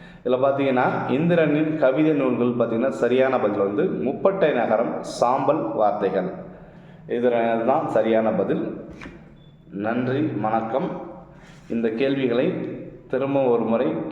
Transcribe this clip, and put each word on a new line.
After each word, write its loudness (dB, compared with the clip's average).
இதுல 0
பார்த்தீங்கன்னா 2
இந்திரனின் 2
கவிதை 4
நூல்கள் 0
பார்த்தீங்கன்னா 0
சரியான 4
பதில் 0
வந்து 0
முப்பட்டை 2
நகரம், 0
சாம்பல் 2
வார்த்தைகள். 0
இது 2
தான் 2
சரியான 4
பதில். 0
நன்றி, -2
வணக்கம். -2
இந்த 0
கேள்விகளை 0
திரும்ப 0
ஒரு 2
முறை 0